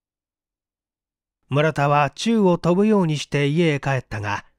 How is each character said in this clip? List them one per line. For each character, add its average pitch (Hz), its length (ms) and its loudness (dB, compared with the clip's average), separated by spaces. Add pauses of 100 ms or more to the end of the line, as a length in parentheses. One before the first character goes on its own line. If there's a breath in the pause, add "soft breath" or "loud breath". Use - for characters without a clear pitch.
(1500)
村 151 240 0
田 143 160 -2
は 143 220 2
宙 226 300 -2
を 180 180 2
飛 175 180 0
ぶ 202 100 2
よ 208 160 4
う 175 40 2
に 156 100 -2
し - 100 -8
て 143 200 -2
家 156 260 0
へ 139 80 -4
帰 - 100 -6
っ 131 120 -4
た - 180 -10
が、 101 240 -6 (140)